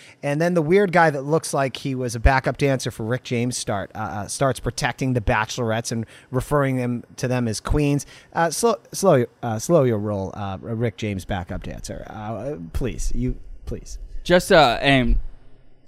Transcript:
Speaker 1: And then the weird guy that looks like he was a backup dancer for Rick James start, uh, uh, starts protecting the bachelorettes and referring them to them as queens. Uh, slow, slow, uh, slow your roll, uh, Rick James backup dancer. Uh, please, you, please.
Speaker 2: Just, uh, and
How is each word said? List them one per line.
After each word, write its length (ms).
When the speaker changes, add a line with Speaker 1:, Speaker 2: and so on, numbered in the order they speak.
Speaker 1:
And 180
then 140
the 60
weird 300
guy 200
that 100
looks 320
like 240
he 180
was 200
a 40
backup 380
dancer 340
for 140
Rick 180
James 340
start, 380
uh, 40
uh, 280
starts 320
protecting 540
the 80
bachelorettes 720
and 140
referring 460
them 260
to 100
them 200
as 120
queens. 460
Uh, 160
slow, 260
slow, 340
uh, 160
slow 240
your 160
roll, 340
uh, 260
Rick 380
James 280
backup 380
dancer. 460
Uh, 460
please, 420
you, 220
please. 320
Speaker 2:
Just, 280
uh, 300
and 360